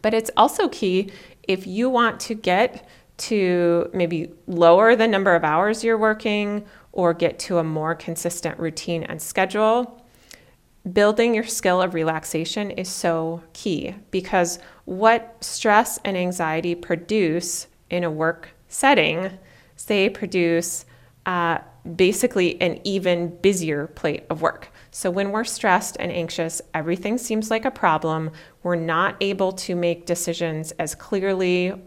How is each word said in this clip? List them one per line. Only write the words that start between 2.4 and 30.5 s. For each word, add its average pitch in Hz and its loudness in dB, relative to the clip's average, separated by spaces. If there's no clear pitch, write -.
to 175 2
maybe 170 -2
lower 180 8
the 226 4
number 196 4
of 165 2
hours 202 0
you're 226 2
working 208 0
or 170 2
get 170 0
to 175 -2
a 165 2
more 160 -2
consistent 170 -6
routine 165 -4
and - -10
schedule. 214 0
Building 214 4
your 220 0
skill 185 0
of 180 0
relaxation 160 -2
is 185 -6
so 165 -2
key, - -4
because 185 0
what 226 2
stress - 2
and 196 -2
anxiety 175 -2
produce 175 -2
in 175 -2
a 165 -2
work 160 -2
setting, 185 2
they 196 2
produce, 175 -2
uh, 170 0
basically 190 2
an 170 0
even 180 0
busier 165 2
plate - -4
of 156 -2
work. - -2
So - -4
when 196 -2
we're 220 -2
stressed - 0
and - -2
anxious, 165 -4
everything 180 -2
seems 220 -4
like 220 -2
a 262 0
problem. 160 0
We're 175 -2
not 165 0
able 190 -2
to 185 -6
make 175 -2
decisions 170 -4